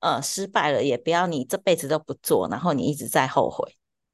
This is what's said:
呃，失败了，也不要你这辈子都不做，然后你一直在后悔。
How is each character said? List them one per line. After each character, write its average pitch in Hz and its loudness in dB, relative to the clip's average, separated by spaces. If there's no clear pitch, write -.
呃， 139 0
失 190 -6
败 190 0
了， 117 2
也 131 0
不 - -4
要 170 2
你 151 -2
这 - -6
辈 180 2
子 160 -4
都 156 2
不 - -12
做， 98 2
然 101 -4
后 165 0
你 139 0
一 147 0
直 127 -10
在 135 2
后 135 2
悔。 - -8